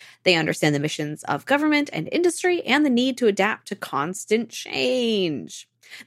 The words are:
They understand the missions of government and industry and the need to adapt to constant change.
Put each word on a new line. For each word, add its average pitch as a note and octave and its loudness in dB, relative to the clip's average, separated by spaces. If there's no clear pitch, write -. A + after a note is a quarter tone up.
They F3+ 6
understand D#3+ 2
the C#3+ 0
missions D3+ -6
of - -4
government D4 2
and D#3+ -4
industry F4 0
and D4 2
the C#4+ 4
need B3+ 2
to A#3+ 2
adapt G3+ 0
to G3 -8
constant F3+ -4
change. A3 -2